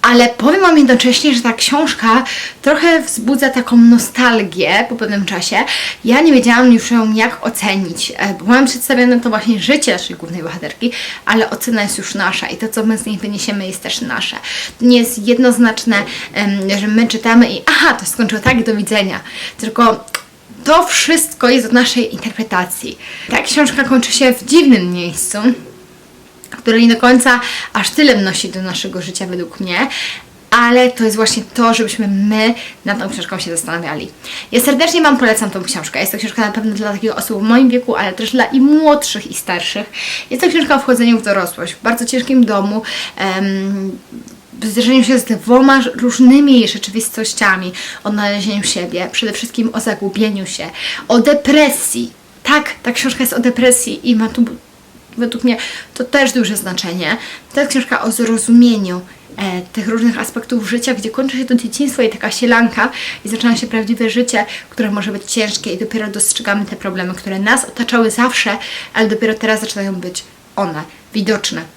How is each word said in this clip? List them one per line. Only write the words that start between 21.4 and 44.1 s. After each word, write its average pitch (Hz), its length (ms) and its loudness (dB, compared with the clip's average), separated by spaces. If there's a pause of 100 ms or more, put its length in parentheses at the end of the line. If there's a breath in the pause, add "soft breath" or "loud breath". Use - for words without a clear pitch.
jest 247 180 2
od - 60 -2
naszej 240 420 2
interpretacji. 196 840 -6 (320 loud breath)
Ta - 120 0
książka 269 420 0
kończy 247 280 2
się 262 200 4
w - 120 -4
dziwnym 247 480 4
miejscu, 175 460 -6 (1200)
które 226 180 2
nie 233 140 4
do - 60 -6
końca 247 400 4 (320 loud breath)
aż 202 180 -2
tyle 285 260 4
wnosi 190 320 -2
do 185 140 -8
naszego 185 400 -8
życia 180 240 -8
według 175 340 -8
mnie, 190 280 -2 (640 loud breath)
ale 240 400 4
to 240 140 -2
jest 208 120 0
właśnie 220 260 0 (120)
to, 233 200 2
żebyśmy 220 340 -2
my 214 460 2 (300 loud breath)
nad 208 140 -4
tą 196 120 -6
książką 180 280 -8
się - 120 -8
zastanawiali. 165 600 -6 (420 loud breath)
Ja 240 80 4
serdecznie 320 420 2
wam 285 160 4
polecam 220 320 2
tą 185 120 -8
książkę. 156 380 -6
Jest 196 120 -2
to - 60 -6
książka 220 280 -4
na 202 60 -4
pewno 214 220 -4
dla 208 180 -4
takich 214 240 -4
osób 220 240 -6
w - 20 -2
moim 240 260 6
wieku, 247 280 0
ale 190 160 -2
też 220 200 -6
dla 247 120 2
i 269 160 0
młodszych, 294 720 2
i - 40 -12
starszych. 190 580 -6 (380 loud breath)
Jest 254 120 -4
to 359 60 2
książka 302 280 2
o - 20 2
wchodzeniu 233 400 2
w 220 40 -4
dorosłość 180 500 -4
w - 100 -18
bardzo 233 220 -2
ciężkim 254 400 2
domu, 208 380 -2 (340 loud breath)
em, 196 840 -4 (600)